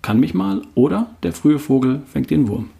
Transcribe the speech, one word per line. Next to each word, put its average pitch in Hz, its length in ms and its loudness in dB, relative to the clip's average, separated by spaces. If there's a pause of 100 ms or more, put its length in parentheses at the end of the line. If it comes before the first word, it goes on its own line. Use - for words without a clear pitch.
kann 107 180 0
mich 151 140 2
mal 98 300 -2 (100)
oder 185 480 0
der 87 100 -2
frühe 151 280 2
Vogel 135 420 0 (100)
fängt 131 200 -4
den 151 160 2
Wurm. 107 320 -6